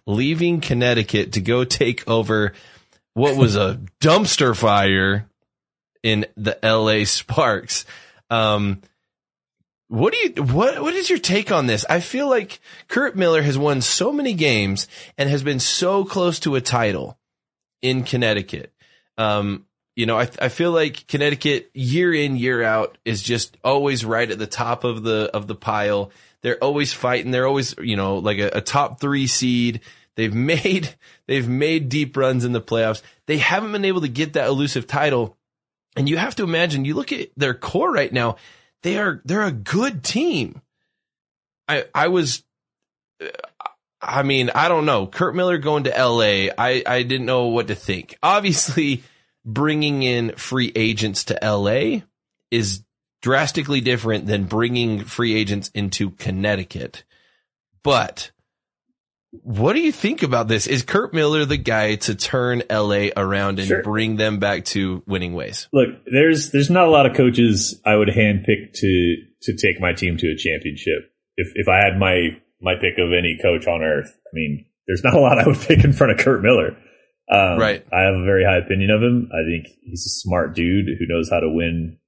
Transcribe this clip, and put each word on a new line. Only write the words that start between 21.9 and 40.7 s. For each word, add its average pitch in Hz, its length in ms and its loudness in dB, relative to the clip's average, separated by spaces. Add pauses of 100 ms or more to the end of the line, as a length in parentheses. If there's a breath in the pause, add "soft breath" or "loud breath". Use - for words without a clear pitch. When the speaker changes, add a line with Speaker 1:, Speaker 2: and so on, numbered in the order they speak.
Speaker 1:
in, 143 240 0
year 120 260 0
out 110 400 -2
is 110 180 -4
just - 440 -4
always 135 400 0
right 113 260 -2
at 98 80 -6
the 107 80 -6
top 117 380 -6
of 113 180 -4
the, 110 300 -2
of 101 140 -6
the 107 80 -8
pile. 104 560 -2 (300 soft breath)
They're 123 220 -2
always 143 300 -2
fighting. 123 380 -2
They're 127 140 0
always, 135 320 -2
you 104 200 -4
know, 98 220 -2
like 101 200 -2
a, 104 140 0
a 104 80 -2
top 143 400 -2
three 139 260 0
seed. 120 540 0 (340 soft breath)
They've 110 180 -2
<laughs> - 0 -
made, 160 600 -2 (320 soft breath)
they've 127 220 -2
made 147 400 0
deep 135 260 -4
runs 131 300 0
in 123 80 -2
the 113 80 -2
playoffs. 110 400 -2 (260 soft breath)
They 151 120 0
haven't 208 340 0
been 202 100 -2
able 190 180 0
to 151 60 -4
get 147 260 -6
that 135 140 0
elusive 135 400 -2
title. 139 480 -2 (640)
And 135 100 0
you 156 80 0
have 202 220 -4
to 226 60 -2
imagine, 165 420 0
you 147 80 -4
look 247 180 -6
at - 240 -8
their 135 180 -2
core 277 380 -2
right 180 220 0
now, 117 240 0 (460 soft breath)
they 190 140 -2
are, 196 280 -4
they're 190 180 -2
a 190 80 -2
good 165 520 -4
team. 214 580 -2 (1040)